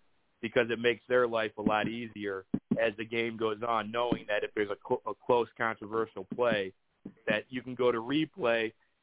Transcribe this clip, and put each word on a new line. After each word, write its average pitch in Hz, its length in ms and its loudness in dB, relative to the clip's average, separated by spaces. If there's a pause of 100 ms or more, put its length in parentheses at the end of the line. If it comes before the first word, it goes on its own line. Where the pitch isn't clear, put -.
(420)
because 117 280 2
it 113 100 -2
makes 120 280 2
their 123 200 4
life 113 300 -2
a 107 40 -6
lot 104 260 2
easier 104 580 -6 (360)
as 113 160 2
the 113 80 -6
game 117 320 -2
goes 107 280 -2
on, 110 260 0
knowing 113 360 0
that 104 160 0
if 104 120 -6
there's 104 140 0
a 101 80 -4 (100)
cl-, 123 200 0
a 104 60 -6 (120)
close, 120 220 4 (100)
controversial 110 680 -4 (100)
play, 107 380 0 (540)
that 107 220 0
you 127 120 -6
can 127 140 -10
go 123 160 4
to 117 80 0
replay 120 760 0 (300)